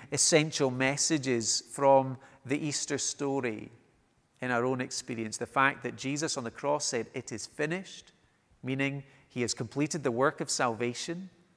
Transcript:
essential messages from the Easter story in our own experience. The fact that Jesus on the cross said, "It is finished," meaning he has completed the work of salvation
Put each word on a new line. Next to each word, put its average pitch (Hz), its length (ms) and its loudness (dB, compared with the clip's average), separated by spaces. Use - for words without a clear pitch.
essential 151 580 4
messages 131 1000 0
from 135 460 6
the 135 120 0
Easter 143 400 -2
story 127 760 -4
in 127 100 -2
our 120 140 2
own 127 160 0
experience. 113 560 -6
The 120 80 -2
fact 139 380 4
that 123 120 -6
Jesus 143 400 -4
on 131 80 -6
the 113 80 -6
cross 143 320 0
said, 113 300 -2
"It - 180 -8
is 104 140 -8
finished," - 680 -6
meaning 139 440 -2
he 123 120 -6
has 113 120 0
completed 139 500 -2
the 127 80 2
work 135 300 2
of 147 80 -6
salvation 123 800 -2